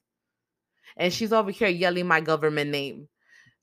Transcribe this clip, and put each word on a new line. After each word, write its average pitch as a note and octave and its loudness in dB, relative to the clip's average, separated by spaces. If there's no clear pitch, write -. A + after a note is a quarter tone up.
And F3 0
she's A3 -4
over A3 2
here G#3 0
yelling F3+ 0
my D#3+ 4
government D3+ 0
name. C#3+ -8